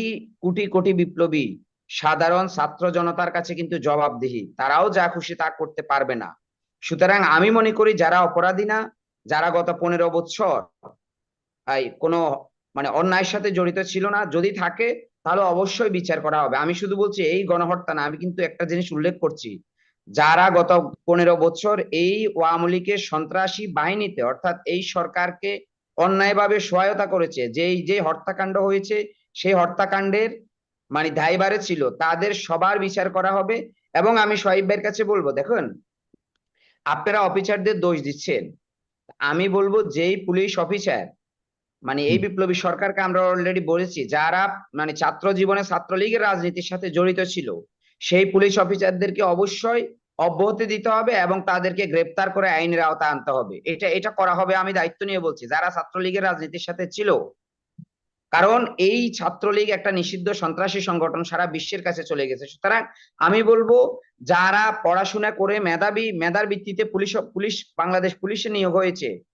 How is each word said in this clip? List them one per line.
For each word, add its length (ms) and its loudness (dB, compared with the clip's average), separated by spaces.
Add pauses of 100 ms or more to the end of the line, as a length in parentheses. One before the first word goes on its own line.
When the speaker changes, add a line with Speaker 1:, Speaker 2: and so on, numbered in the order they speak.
(420)
Speaker 1:
কোটি 240 0
কোটি 280 2
বিপ্লবী 520 0 (440)
সাধারণ 580 2
ছাত্র 440 -4
জনতার 400 -2
কাছে 240 -4
কিন্তু 240 -6
জবাবদিহি, 800 -2
তারাও 320 2
যা 180 2
খুশি 280 -6
তা 140 -2
করতে 320 -8
পারবে 340 0
না। 140 -8 (540)
সুতরাং 400 2
আমি 280 6
মনে 200 4
করি 220 4
যারা 260 4
অপরাধী 460 2
না, 140 -2 (460)
যারা 240 0
গত 200 0 (120)
পনেরো 280 2
বছর 480 0 (1080)
এই 180 -2 (140)
কোনো 200 0 (560)
মানে 140 -4
অন্যায়ের 440 0
সাথে 180 -2
জড়িত 280 0
ছিল 300 -4
না, 160 -2
যদি 260 0
থাকে 360 -4 (360)
তাহলে 180 2
অবশ্যই 480 0
বিচার 320 -2
করা 220 0
হবে। 140 0
আমি 160 0
শুধু 220 -4
বলছি 280 0
এই 200 2
গণহত্যা 500 0
না, 100 -2
আমি 140 -4
কিন্তু 260 -6
একটা 220 -4
জিনিস 260 -2
উল্লেখ 280 0
করছি, 320 -4 (560)
যারা 420 4
গত 220 4 (340)
পনেরো 300 6
বছর 400 2 (160)
এই 240 2 (120)
আওয়ামী 440 0
লীগের 260 -2
সন্ত্রাসী 720 -4
বাহিনীতে 540 -2
অর্থাৎ 340 -2 (100)
এই 180 -2
সরকারকে 680 -4 (460)
অন্যায়ভাবে 640 2
সহায়তা 460 0
করেছে, 440 -2
যেই 280 -2 (120)
যে 120 2
হত্যাকাণ্ড 560 -4
হয়েছে 400 0 (360)
সেই 200 0
হত্যাকাণ্ডের 800 2 (600)
মানে 180 0
দায়ভারে 500 2
ছিল, 300 -4
তাদের 440 0
সবার 460 0
বিচার 300 -2
করা 220 0
হবে। 240 0 (380)
এবং 240 4
আমি 200 4
শোয়েব 300 2
ভাইয়ের 200 0
কাছে 160 -2
বলবো, 280 0
দেখুন 320 -2 (1200)
আপনারা 360 0
অফিসারদের 580 0
দোষ 220 2
দিচ্ছেন, 420 -4 (760)
আমি 300 0
বলবো 340 2
যেই 320 -2 (100)
পুলিশ 340 0
অফিসার 460 -2 (800)
মানে 200 -4
এই 140 2
Speaker 2:
হুম। 60 -2
Speaker 1:
বিপ্লবী 300 -2
সরকারকে 480 -2
আমরা 200 0 (100)
already 340 -2
বলেছি, 400 -2
যারা 360 0 (320)
মানে 200 -4
ছাত্র 400 -2
জীবনে 300 2
ছাত্রলীগের 580 -2
রাজনীতির 500 -2
সাথে 180 -6
জড়িত 300 2
ছিল, 300 -4 (500)
সেই 260 4
পুলিশ 340 4
অফিসারদেরকে 640 0
অবশ্যই 640 0 (340)
অব্যাহতি 480 0
দিতে 240 -2
হবে 240 2
এবং 320 2
তাদেরকে 420 0
গ্রেপ্তার 420 0
করে 200 0
আইনের 320 0
আওতায় 300 0
আনতে 200 -4
হবে। 240 -2 (100)
এটা, 220 -2
এটা 240 -2
করা 220 2
হবে, 220 0
আমি 180 0
দায়িত্ব 320 -2
নিয়ে 140 -2
বলছি, 280 -4
যারা 220 0
ছাত্রলীগের 540 -4
রাজনীতির 440 -4
সাথে 240 -6
ছিল। 180 -2 (1200)
কারণ 340 4 (120)
এই 360 2
ছাত্রলীগ 560 -2
একটা 220 -2
নিষিদ্ধ 400 -4
সন্ত্রাসী 500 -4
সংগঠন, 420 -2
সারা 220 -2
বিশ্বের 360 -6
কাছে 220 -4
চলে 240 -2
গেছে। 200 -6
সুতরাং 340 -2 (360)
আমি 260 4
বলবো 340 6 (440)
যারা 420 4 (200)
পড়াশোনা 480 0
করে 280 0
মেধাবী, 520 0
মেধার 360 0
ভিত্তিতে 380 -2
পুলিশ, 260 -2 (220)
পুলিশ, 220 -4 (220)
বাংলাদেশ 380 0
পুলিশে 340 -6
নিয়োগ 260 0
হয়েছে, 340 0 (240)